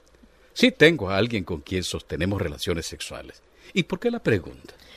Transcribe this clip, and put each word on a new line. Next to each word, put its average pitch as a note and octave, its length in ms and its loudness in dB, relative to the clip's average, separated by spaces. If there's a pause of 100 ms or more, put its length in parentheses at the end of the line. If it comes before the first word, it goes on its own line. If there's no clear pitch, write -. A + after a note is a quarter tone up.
(540)
Sí B3+ 160 6
tengo D3 400 6
a G2 60 2
alguien G#2+ 280 0
con D#2+ 160 -6
quien F#2 220 -4
sostenemos F#2 580 -4
relaciones D#2+ 460 -4
sexuales. - 560 -14 (300)
¿Y F#3+ 120 0
por - 160 -6
qué A#3+ 100 -2
la A#3 120 -6
pregunta? D#2+ 520 -2 (220)